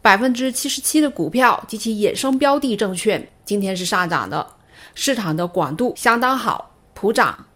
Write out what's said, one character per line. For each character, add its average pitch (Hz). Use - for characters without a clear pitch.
百 196
分 247
之 254
七 247
十 -
七 -
的 302
股 170
票 240
及 220
其 220
衍 208
生 269
标 277
的 262
证 202
券 180
今 202
天 190
是 180
上 180
涨 135
的， 151
市 -
场 180
的 175
广 160
度 240
相 233
当 254
好， -
普 208
涨。 220